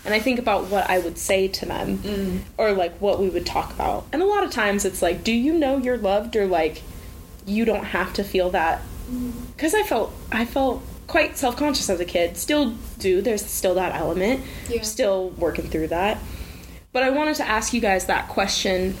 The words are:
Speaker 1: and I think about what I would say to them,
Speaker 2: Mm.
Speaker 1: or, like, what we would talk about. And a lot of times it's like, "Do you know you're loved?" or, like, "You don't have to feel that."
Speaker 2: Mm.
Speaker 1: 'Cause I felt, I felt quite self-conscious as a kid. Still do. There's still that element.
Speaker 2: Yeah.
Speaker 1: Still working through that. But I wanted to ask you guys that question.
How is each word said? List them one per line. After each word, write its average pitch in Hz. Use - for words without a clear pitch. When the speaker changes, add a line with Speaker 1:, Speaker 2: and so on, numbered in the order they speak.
Speaker 1:
and 202
I 220
think 247
about 208
what 190
I 185
would 170
say 190
to 190
them, 196
Speaker 2:
Mm. 196
Speaker 1:
or, 220
like, 170
what 196
we 190
would 175
talk -
about. -
And 294
a 381
lot 403
of 330
times 202
it's 190
like, 170
"Do 226
you 240
know 302
you're 247
loved?" 208
or, 202
like, 160
"You 214
don't 208
have 180
to 202
feel 185
that." 165
Speaker 2:
Mm. 247
Speaker 1:
'Cause 302
I 427
felt, 240
I 233
felt 262
quite 311
self-conscious 269
as 180
a 175
kid. 175
Still 294
do. 185
There's 208
still 185
that 180
element. 185
Speaker 2:
Yeah. 233
Speaker 1:
Still 190
working 165
through 160
that. 190
But 254
I 262
wanted 294
to 214
ask 220
you 233
guys 190
that -
question. 190